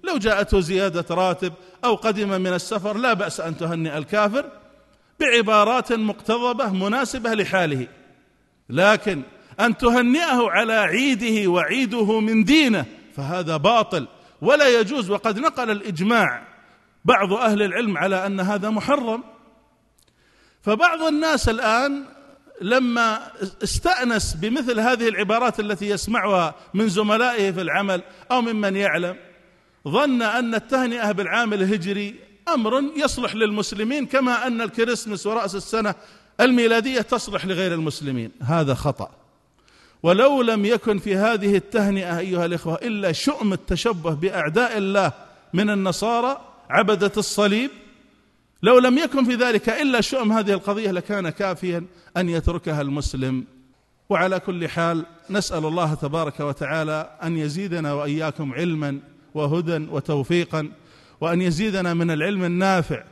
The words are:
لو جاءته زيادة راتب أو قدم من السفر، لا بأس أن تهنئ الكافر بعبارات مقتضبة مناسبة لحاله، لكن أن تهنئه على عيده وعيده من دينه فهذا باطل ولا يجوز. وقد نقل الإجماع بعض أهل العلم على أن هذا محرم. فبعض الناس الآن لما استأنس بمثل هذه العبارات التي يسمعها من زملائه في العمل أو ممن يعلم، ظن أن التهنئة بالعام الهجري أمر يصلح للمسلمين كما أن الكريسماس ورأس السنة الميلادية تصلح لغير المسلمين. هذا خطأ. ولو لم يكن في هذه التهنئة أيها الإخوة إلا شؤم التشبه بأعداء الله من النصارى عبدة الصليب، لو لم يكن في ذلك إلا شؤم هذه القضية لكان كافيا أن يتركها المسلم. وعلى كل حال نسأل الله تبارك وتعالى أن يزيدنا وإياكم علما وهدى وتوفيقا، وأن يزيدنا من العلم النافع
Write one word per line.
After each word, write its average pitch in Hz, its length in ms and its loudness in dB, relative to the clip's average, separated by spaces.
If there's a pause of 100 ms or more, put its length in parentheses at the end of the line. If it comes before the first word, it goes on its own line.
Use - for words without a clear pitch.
لو 339 140 -2
جاءته 202 420 2
زيادة 175 560 -2
راتب 180 380 0 (320)
أو 240 100 4
قدم 202 460 -2
من 185 120 0
السفر، 196 440 -4
لا 240 160 2
بأس 185 260 -2
أن 165 180 -6
تهنئ 165 400 -4
الكافر 208 480 0 (760)
بعبارات 233 720 4
مقتضبة 226 800 -2
مناسبة 226 600 -2
لحاله، 165 540 0 (800)
لكن 185 520 2 (380)
أن 220 180 2
تهنئه 247 720 4
على 220 240 2
عيده 220 760 2
وعيده 214 680 0
من 220 240 2
دينه 226 420 4 (300)
فهذا 160 420 -4
باطل 185 500 2 (340)
ولا 254 380 6
يجوز. 220 300 -2
وقد 202 300 -2
نقل 254 320 -2
الإجماع 196 760 0 (580)
بعض 196 280 4
أهل 214 280 2
العلم 202 360 0
على 185 280 0
أن 196 140 -4
هذا 202 300 -2
محرم. 233 540 -2 (1400)
فبعض 320 400 2
الناس 311 480 2
الآن 247 540 0 (580)
لما 233 580 2 (440)
استأنس 240 680 0
بمثل 226 460 -2
هذه 233 280 2
العبارات 214 520 0
التي 208 300 -4
يسمعها 196 680 0 (180)
من 214 160 2
زملائه 214 640 2
في 175 100 -6
العمل 180 400 -2 (300)
أو 247 100 2
ممن 208 340 -2
يعلم، 180 400 -2 (720)
ظن 247 340 2
أن 226 340 -2
التهنئة 233 560 -2
بالعام 202 420 -2
الهجري 202 600 -2 (380)
أمر 247 300 0 (140)
يصلح 247 380 -2
للمسلمين 214 680 -2
كما 254 420 0
أن 226 140 -2
الكريسماس 226 680 -4
ورأس 208 280 -2
السنة 208 400 -2 (460)
الميلادية 240 600 4
تصلح 208 440 -4
لغير 190 280 -2
المسلمين. 139 580 -6 (100)
هذا 143 320 0
خطأ. 123 360 -4 (920)
ولو 254 380 6
لم 226 240 2
يكن 214 320 0
في 190 180 -2
هذه 202 400 2
التهنئة 196 640 0
أيها 175 260 -2
الإخوة 170 300 -4
إلا 208 360 -2
شؤم 214 420 0
التشبه 175 600 -2
بأعداء 185 640 -2
الله 196 340 2 (420)
من 208 160 2
النصارى 226 720 0 (280)
عبدة 196 480 4
الصليب، 208 540 0 (920)
لو 247 160 8
لم 247 180 6
يكن 277 260 2
في 247 120 2
ذلك 233 340 2
إلا 254 320 0
شؤم 233 300 0
هذه 214 220 2
القضية 196 380 -2
لكان 180 380 -4
كافيا 175 560 -4 (320)
أن 180 120 0
يتركها 165 520 -2
المسلم. 135 640 -4 (640)
وعلى 185 300 0
كل 180 300 -6
حال 170 360 -2 (240)
نسأل 185 360 -4
الله 156 280 -2
تبارك 151 460 -6
وتعالى 156 720 -4 (140)
أن 165 140 -4
يزيدنا 156 560 -4
وإياكم 147 600 -4
علما 151 460 -4 (340)
وهدى 156 580 -2
وتوفيقا، 156 800 -2 (500)
وأن 170 200 0
يزيدنا 180 520 0
من 170 180 0
العلم 185 320 -2
النافع 175 680 0